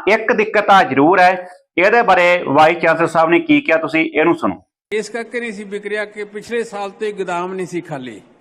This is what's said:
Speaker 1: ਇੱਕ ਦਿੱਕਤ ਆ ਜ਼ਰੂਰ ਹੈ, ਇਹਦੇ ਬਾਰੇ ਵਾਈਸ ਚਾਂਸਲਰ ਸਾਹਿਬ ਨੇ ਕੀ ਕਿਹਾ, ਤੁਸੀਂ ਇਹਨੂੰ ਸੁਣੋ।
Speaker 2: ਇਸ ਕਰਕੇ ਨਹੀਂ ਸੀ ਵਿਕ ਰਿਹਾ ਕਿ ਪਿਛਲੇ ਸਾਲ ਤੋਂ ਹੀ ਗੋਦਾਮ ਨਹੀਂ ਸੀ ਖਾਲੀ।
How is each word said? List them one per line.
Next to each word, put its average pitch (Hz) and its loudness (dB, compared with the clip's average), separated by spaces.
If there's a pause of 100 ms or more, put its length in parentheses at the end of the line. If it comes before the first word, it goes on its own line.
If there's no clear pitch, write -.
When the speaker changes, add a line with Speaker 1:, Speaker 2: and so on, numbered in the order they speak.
(120)
Speaker 1:
ਇੱਕ 226 0
ਦਿੱਕਤ 214 0
ਆ 190 8
ਜ਼ਰੂਰ 147 4
ਹੈ, 180 2 (300)
ਇਹਦੇ 214 4
ਬਾਰੇ 180 2
ਵਾਈਸ 156 4
ਚਾਂਸਲਰ 165 0
ਸਾਹਿਬ 165 0
ਨੇ 170 4
ਕੀ 294 2
ਕਿਹਾ, 160 0
ਤੁਸੀਂ 302 -2
ਇਹਨੂੰ - 0
ਸੁਣੋ। 98 -6 (300)
Speaker 2:
ਇਸ 208 -6
ਕਰਕੇ 233 -10
ਨਹੀਂ 233 -10
ਸੀ 202 -14
ਵਿਕ 202 -12
ਰਿਹਾ 208 -6
ਕਿ 208 -12
ਪਿਛਲੇ 214 -8
ਸਾਲ 202 -10
ਤੋਂ 196 -8
ਹੀ 208 -6
ਗੋਦਾਮ 185 -6
ਨਹੀਂ 185 -8
ਸੀ 170 -8
ਖਾਲੀ। 127 -12 (200)